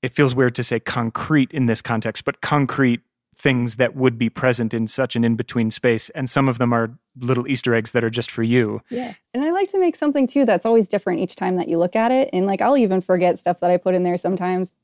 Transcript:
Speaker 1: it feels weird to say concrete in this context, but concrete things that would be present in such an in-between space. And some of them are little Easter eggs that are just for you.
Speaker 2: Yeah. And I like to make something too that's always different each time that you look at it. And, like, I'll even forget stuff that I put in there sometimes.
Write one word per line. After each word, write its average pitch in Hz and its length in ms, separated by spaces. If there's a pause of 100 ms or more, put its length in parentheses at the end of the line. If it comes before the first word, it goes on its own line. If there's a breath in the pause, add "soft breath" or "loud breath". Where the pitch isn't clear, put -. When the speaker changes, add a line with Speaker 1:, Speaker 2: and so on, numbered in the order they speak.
Speaker 1:
it 127 80
feels 135 240
weird 123 220
to - 80
say 120 140
concrete 127 720
in 135 140
this 113 140
context, 113 460
but - 160
concrete 135 580 (340)
things 123 420
that - 200
would 127 220
be 117 100
present 120 460
in 113 120
such 127 300
an 117 80
in-between 113 460
space. 117 400
And 135 180
some 139 200
of 120 100
them 120 160
are 117 240 (200)
little 123 300
Easter 127 260
eggs 113 180
that 117 120
are 113 60
just 117 200
for 117 120
you. 113 480
Speaker 2:
Yeah. 240 240 (180)
And 254 100
I 311 100
like 381 180
to 392 100
make 349 160
something 285 300
too 277 180
that's 208 220
always 226 220
different 185 320
each 180 160
time 185 200
that 180 120
you 165 100
look 175 180
at 226 160
it. 262 220
And, 185 120
like, 196 140
I'll 254 160
even 190 240
forget 180 380
stuff 175 220
that 175 100
I 180 80
put 185 160
in 180 80
there 175 160
sometimes. 185 540 (100)